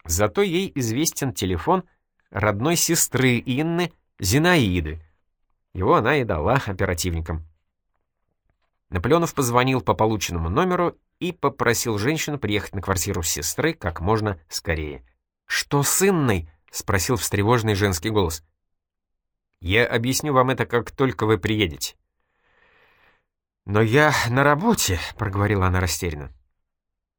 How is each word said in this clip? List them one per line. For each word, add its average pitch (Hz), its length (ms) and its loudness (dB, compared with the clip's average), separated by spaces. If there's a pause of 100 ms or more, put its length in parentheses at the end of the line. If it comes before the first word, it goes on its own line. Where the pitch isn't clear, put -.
Зато 101 340 0
ей 190 340 0
известен 127 600 -2
телефон 104 500 0 (460)
родной 143 460 0
сестры 127 680 2
Инны, 165 480 -2 (260)
Зинаиды. 95 840 2 (720)
Его 107 220 2
она 131 200 2
и 131 80 0
дала 101 400 0
оперативникам. 87 800 -4 (1400)
Наполеонов 139 460 0
позвонил 123 480 2
по - 100 0
полученному 95 560 -2
номеру 175 480 0 (220)
и 180 120 -4
попросил 120 680 -2
женщину 147 400 -2
приехать 104 360 -4
на 98 60 -6
квартиру 92 420 -2
сестры 143 520 -2
как 82 260 -6
можно 104 480 -2
скорее. 78 560 -6 (420)
«Что - 360 -2
с - 180 0
Инной?» 147 480 2 (260)
спросил 98 420 0
встревоженный 107 580 0
женский 98 360 0
голос. 98 320 0 (1160)
«Я 101 260 2
объясню 123 460 -2
вам 131 180 4
это, 123 160 -2
как 117 240 -2
только 131 340 -2
вы 107 140 4
приедете». 104 580 -2 (1700)
«Но 101 160 2
я 135 320 4 (160)
на 123 140 2
работе», 147 560 2 (180)
проговорила 101 500 0
она 92 140 2
растерянно. 82 520 -4 (880)